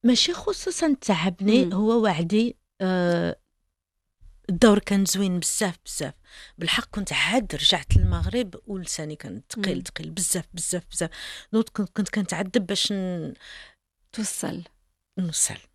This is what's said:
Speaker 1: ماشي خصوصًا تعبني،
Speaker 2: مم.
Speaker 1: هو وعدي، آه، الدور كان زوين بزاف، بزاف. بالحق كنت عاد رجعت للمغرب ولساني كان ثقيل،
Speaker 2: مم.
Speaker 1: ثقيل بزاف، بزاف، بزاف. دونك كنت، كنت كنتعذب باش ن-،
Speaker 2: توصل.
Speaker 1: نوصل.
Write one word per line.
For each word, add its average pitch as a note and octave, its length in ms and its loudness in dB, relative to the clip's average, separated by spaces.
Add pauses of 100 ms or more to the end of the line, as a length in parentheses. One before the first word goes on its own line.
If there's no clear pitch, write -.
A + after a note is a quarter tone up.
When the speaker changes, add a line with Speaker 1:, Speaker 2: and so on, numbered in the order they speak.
Speaker 1:
ماشي B3 280 6
خصوصًا E4+ 680 0
تعبني، F#3+ 640 2
Speaker 2:
مم. F3 80 -2
Speaker 1:
هو G#3+ 300 4
وعدي، G3+ 540 2 (240)
آه، F3 560 2 (1120)
الدور G3+ 280 8
كان G3 260 2
زوين F#3 340 0
بزاف، F3 380 -2 (100)
بزاف. - 280 -8 (440)
بالحق E3+ 320 -2
كنت G3 220 -6
عاد G3+ 420 0
رجعت - 420 2
للمغرب F3+ 580 2 (120)
ولساني E3 500 -8
كان - 340 -12
ثقيل، G3 260 -4
Speaker 2:
مم. F3 60 -6
Speaker 1:
ثقيل D#3+ 280 -10
بزاف، E3+ 340 -2 (100)
بزاف، F3 280 -4 (100)
بزاف. E3 180 -4 (420)
دونك A3 160 2
كنت، G3+ 280 -4
كنت G3 120 -2
كنتعذب F#3 580 -2
باش G3 260 0
ن-، F3+ 420 -4 (760)
Speaker 2:
توصل. - 500 -6 (560)
Speaker 1:
نوصل. - 400 -2 (160)